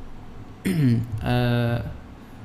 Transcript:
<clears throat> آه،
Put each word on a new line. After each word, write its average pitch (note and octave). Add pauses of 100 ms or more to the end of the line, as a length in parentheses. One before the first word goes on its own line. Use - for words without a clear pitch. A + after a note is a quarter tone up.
(680)
<clears throat> C#3 (220)
آه، A#2+ (640)